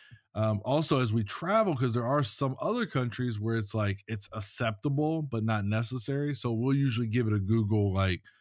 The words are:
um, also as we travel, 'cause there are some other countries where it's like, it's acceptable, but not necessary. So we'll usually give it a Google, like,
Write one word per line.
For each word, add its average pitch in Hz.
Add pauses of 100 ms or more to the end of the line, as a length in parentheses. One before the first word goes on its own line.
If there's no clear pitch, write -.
(340)
um, 107
also 147
as 117
we 113
travel, 190
'cause 120
there 123
are 143
some 131
other 214
countries 123
where 113
it's 107
like, 101
it's 110
acceptable, 139
but 113
not 107
necessary. 127
So 123
we'll 127
usually 123
give 117
it 107
a 104
Google, 104
like, 95 (180)